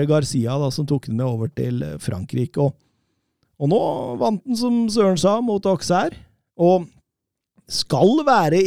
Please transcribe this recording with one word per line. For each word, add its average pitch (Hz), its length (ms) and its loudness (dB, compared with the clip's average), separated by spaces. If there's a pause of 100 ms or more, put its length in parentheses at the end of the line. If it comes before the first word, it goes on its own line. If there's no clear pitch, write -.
Garcia 135 560 0
da, 139 80 -2
som 143 160 -4
tok 139 240 -4
den 113 80 -4
med 127 80 -2
over 113 240 -4
til, 123 320 -4
eh, 76 160 -10
Frankrike, 113 640 -6
og, 143 140 0 (840)
og 143 120 0
nå 220 80 2 (400)
vant 226 240 -2
den, 240 160 -4
som 240 300 0
Søren 202 280 2
sa, 202 220 2
mot 214 260 -2
Auxerre, 190 520 0 (400)
og 180 320 2 (800)
skal 185 520 2
være 190 460 4